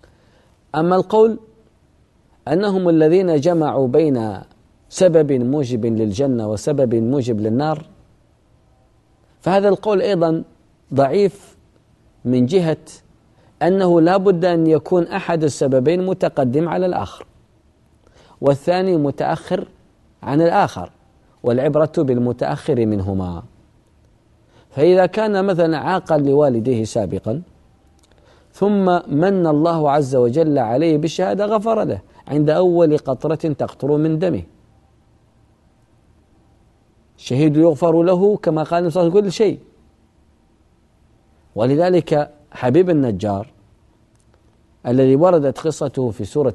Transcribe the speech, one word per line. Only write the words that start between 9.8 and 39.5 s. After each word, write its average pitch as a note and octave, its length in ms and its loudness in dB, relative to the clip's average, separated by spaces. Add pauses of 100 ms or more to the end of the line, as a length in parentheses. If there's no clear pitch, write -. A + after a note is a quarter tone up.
أيضًا E3 420 0 (500)
ضعيف C#3+ 640 0 (680)
من B2+ 220 2
جهة D#3+ 300 0 (840)
أنه F3 380 2
لا E3+ 160 4
بد F#3 280 2
أن E3+ 220 2
يكون E3+ 400 0
أحد E3+ 380 -4
السببين C#3+ 640 0
متقدم E3 640 -2
على F3+ 180 -2
الآخر، - 400 -8 (1120)
والثاني F3 560 0
متأخر D3 720 -4 (540)
عن C#3+ 200 0
الآخر، E3 480 0 (520)
والعبرة D3 560 0
بالمتأخر B2+ 880 -2
منهما. F#2+ 560 -4 (1300)
فإذا F3+ 360 4
كان G3+ 380 -2
مثلًا E3 340 0
عاقا D#3+ 400 -2
لوالديه C3 640 0
سابقًا، G#2+ 580 -6 (1080)
ثم G3+ 320 0 (240)
من F3 380 0
الله D#3 440 0
عز C#3 260 0
وجل C#3 420 2
عليه C#3 400 0
بالشهادة، F#3 480 -2
غفر A3 380 -2
له A2 160 -6 (280)
عند D3 220 0
أول E3+ 480 2
قطرة C#3+ 360 -4
تقطر D3 640 -4
من D#3 220 0
دمه. D#3 240 -4 (2750)
الشهيد D3 380 0
يغفر E3 460 2
له F#3 340 2
كما D#3 260 -2
قال E3+ 160 -4
النبي F3 120 -2
صلى E3 100 -2
الله E3+ 100 2
عليه G3 100 2
وسلم G3+ 100 -2
كل - 20 -8
شيء. G3+ 260 0 (2000)